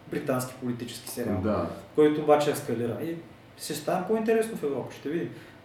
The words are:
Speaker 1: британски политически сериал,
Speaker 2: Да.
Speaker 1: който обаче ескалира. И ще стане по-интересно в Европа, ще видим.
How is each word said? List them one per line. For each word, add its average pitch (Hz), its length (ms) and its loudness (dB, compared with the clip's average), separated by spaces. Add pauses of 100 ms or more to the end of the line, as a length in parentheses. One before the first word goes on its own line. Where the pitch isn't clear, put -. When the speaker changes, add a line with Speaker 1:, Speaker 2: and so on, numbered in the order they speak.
(120)
Speaker 1:
британски 131 480 -2
политически 120 500 -6
сериал, 107 340 -2
Speaker 2:
Да. 98 240 0 (280)
Speaker 1:
който 151 260 6
обаче 147 300 6
ескалира. 120 520 -2
И 165 120 -4 (480)
ще 160 120 -6
стане 180 320 -2
по-интересно 220 500 2
в - 60 -4
Европа, 131 300 -2
ще - 160 -8
видим. 165 200 -2 (360)